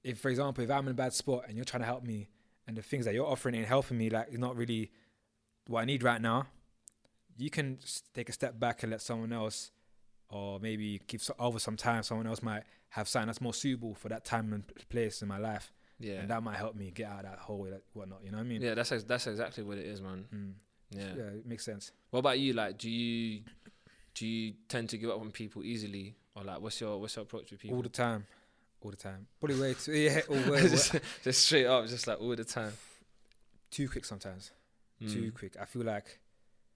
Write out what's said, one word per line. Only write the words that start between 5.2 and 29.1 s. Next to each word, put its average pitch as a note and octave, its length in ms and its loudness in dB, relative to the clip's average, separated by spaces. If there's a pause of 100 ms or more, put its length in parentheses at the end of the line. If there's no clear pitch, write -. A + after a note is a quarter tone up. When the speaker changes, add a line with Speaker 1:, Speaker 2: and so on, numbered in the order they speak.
Speaker 1:
what A#2 140 2
I A#2 40 0
need C3 180 2
right A#2 180 6
now, A#2 260 4 (920)
you C3+ 120 -4
can C3+ 320 0
s-, - 220 -8 (100)
take A#2+ 160 -6
a - 40 -6
step A#2 260 -2
back A#2 240 2
and A2+ 80 0
let A2 100 -2
someone A2+ 300 -4
else, A2 400 -4 (580)
or G2+ 300 -6
maybe G#2+ 480 -2
give A2+ 160 -6
so-, - 160 -4
over A#2+ 200 2
some A2 180 -2
time, A2+ 260 2
someone A2+ 240 -2
else A2+ 160 -2
might G#2+ 200 -2 (260)
have G#2+ 180 -2
something A2 200 2
that's A2+ 140 -4
more A#2 120 -2
suitable A#2 420 -2
for - 140 -10
that A2+ 160 -6
time A2 280 0
and G#2 140 -4
p-, - 220 -20
place A#2 320 0
in G#2 60 -4
my G2 100 -2
life. G#2+ 340 -4 (280)
Speaker 2:
Yeah. G2+ 220 -6
Speaker 1:
And G2+ 80 -4
that A2+ 140 0
might G#2+ 140 -4
help A2 180 -4
me G2 160 -8
get G#2+ 160 -6
out G2+ 180 -10
of F#2+ 60 -10
that G2 80 -12
hole, G2+ 300 -6
like, F#2+ 140 -10 (100)
whatnot, F#2+ 300 -12
you F#2+ 80 -10
know G#2+ 60 -6
what A2+ 80 -4
I - 20 -4
mean? A#2+ 140 -2
Speaker 2:
Yeah, A#2 120 2
that's A#2 180 0
ex-, A2+ 120 0
that's A#2+ 240 0
exactly A2 360 -4
what G2+ 140 -6
it D#2+ 80 -6
is, G2 160 -8
man. F#2+ 320 -8
Speaker 1:
Mm. G2 200 -8 (380)
Speaker 2:
Yeah. G2+ 240 -6
Speaker 1:
Yeah, B2+ 80 -6 (140)
it A2+ 80 -12
makes A#2 180 -8
sense. G#2 280 -8 (180)
Speaker 2:
What B2+ 120 2
about C3 180 6
you? C3+ 140 4
Like, G#2 260 0
do A2+ 100 -4
you, A#2 540 -2 (720)
do A2+ 100 -4
you A2+ 280 -2 (140)
tend A2+ 220 -2
to A#2 80 -4
give A2+ 140 -2
up G#2 100 -2
on G#2+ 80 -8
people G#2 340 -8
easily? G#2 520 -6 (200)
Or, G2+ 80 -12
like, F2+ 180 -8
what's G#2+ 200 -6
your, G#2 180 -2
what's G#2+ 160 -6
your A2 80 -6
approach - 280 -10
with G2+ 80 -16
people? B2 180 -4
Speaker 1:
All A#2+ 60 0
the A#2+ 60 -6
time. A#2 360 0 (560)
All G#2+ 80 -10
the G2 80 -12
time. G2 300 -12 (120)